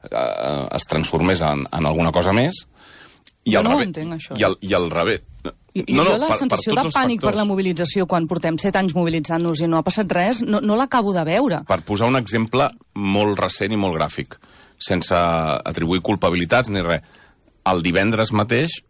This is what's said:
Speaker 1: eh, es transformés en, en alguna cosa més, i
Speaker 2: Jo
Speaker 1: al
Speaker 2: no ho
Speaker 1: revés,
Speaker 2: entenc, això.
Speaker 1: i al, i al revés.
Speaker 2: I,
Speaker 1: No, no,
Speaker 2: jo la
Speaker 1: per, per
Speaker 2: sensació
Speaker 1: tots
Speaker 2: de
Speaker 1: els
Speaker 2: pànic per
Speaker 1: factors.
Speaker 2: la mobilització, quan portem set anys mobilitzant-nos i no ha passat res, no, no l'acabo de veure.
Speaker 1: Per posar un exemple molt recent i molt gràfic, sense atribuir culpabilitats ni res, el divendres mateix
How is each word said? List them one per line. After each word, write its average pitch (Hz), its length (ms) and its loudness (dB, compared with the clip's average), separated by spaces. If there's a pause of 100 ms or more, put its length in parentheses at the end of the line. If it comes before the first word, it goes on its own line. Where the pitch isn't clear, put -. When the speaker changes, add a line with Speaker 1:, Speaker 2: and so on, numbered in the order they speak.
Speaker 1:
eh, 62 640 -2
es - 120 -4
transformés 82 540 0
en, 73 300 0
en 80 140 -2
alguna 82 260 2
cosa 87 220 2
més, 131 320 0 (800)
i - 100 0
Speaker 2:
Jo 196 60 4
Speaker 1:
al 185 40 2
Speaker 2:
no 226 80 2
ho - 80 4
Speaker 1:
revés, 233 80 0
Speaker 2:
entenc, 165 260 -8
això. 156 240 -10
Speaker 1:
i 104 60 0
al, 95 180 2
i 98 120 -2
al 90 180 2
revés. 85 300 0 (520)
Speaker 2:
I, 180 100 -4 (100)
Speaker 1:
No, 135 100 4
no, 185 80 4
Speaker 2:
jo 208 60 4
la 277 100 0
Speaker 1:
per, 320 60 2
per 214 60 0
Speaker 2:
sensació 226 340 0
Speaker 1:
tots 233 80 2
Speaker 2:
de 285 60 0
Speaker 1:
els - 80 -4
Speaker 2:
pànic 254 260 0
per - 80 0
Speaker 1:
factors. 202 80 0
Speaker 2:
la 214 80 2
mobilització, 190 640 0
quan 165 200 0
portem 165 300 -2
set 196 180 -2
anys 190 200 0
mobilitzant-nos 165 680 0
i 170 60 0
no 165 100 2
ha 156 60 2
passat 190 280 -2
res, 196 300 0
no, 214 180 0
no 208 160 2
l'acabo 262 380 2
de 170 100 0
veure. 185 440 0
Speaker 1:
Per 92 160 0
posar 107 240 0
un 127 100 2
exemple 113 500 0 (280)
molt 101 440 2
recent 95 320 -2
i 110 60 0
molt 95 180 0
gràfic, 73 400 -4 (440)
sense 90 360 -2
atribuir 82 880 0
culpabilitats 90 680 0
ni 98 120 -2
res, 85 200 -2 (640)
el 92 180 2
divendres 104 500 0
mateix 117 560 0